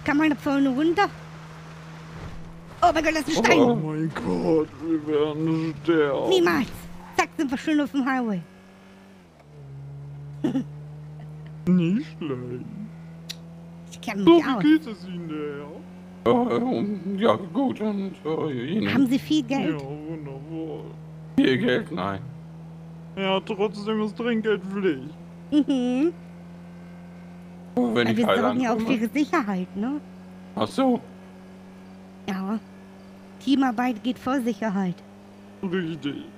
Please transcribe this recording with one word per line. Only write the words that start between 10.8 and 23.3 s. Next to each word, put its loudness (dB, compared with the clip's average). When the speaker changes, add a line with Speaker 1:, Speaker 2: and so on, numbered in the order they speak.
Speaker 3:
Nicht 4
schlecht. -6
Speaker 1:
Ich -16
kenn 6
Speaker 3:
So, 12
Speaker 1:
mich 8
Speaker 3:
wie 0
Speaker 1:
aus. 2
Speaker 3:
geht 6
es -10
Ihnen -8
denn? -6
Speaker 2:
Ja, 6
ähm, -2
ja, 4
gut, 0
und, -2
äh, -2
Ihnen? 2
Speaker 1:
Haben 6
Sie 2
viel 2
Geld? 0
Speaker 3:
Ja, -10
wunderbar. -8
Speaker 2:
Viel 4
Geld? 0
Nein. -4
Speaker 3:
Ja, 0